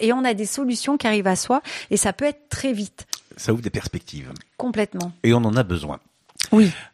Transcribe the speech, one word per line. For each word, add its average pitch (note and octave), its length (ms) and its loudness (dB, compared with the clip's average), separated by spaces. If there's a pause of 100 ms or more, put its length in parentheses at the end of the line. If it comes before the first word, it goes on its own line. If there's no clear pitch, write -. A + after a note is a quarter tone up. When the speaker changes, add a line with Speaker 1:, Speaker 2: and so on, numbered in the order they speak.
Speaker 1:
et A3 120 2
on B3+ 120 0
a B3 100 2
des G3+ 120 -4
solutions C4+ 500 -2
qui C4 100 -4
arrivent G#3+ 200 2
à F#3 100 4
soi B3+ 240 0 (300)
et G#3 60 2
ça G3 160 2
peut C4+ 120 -4
être D4 240 -4
très - 240 -2
vite. G3+ 340 -8 (300)
Speaker 2:
Ça - 160 -2
ouvre A#2 100 0
des A2 80 -4
perspectives. - 600 -8 (260)
Speaker 1:
Complètement. G3+ 560 -4 (120)
Speaker 2:
Et A#2 100 6
on A#2+ 40 6
en A2 180 2
a A2 80 4
besoin. D2+ 340 -4 (540)
Speaker 1:
Oui. G#3+ 180 8 (240)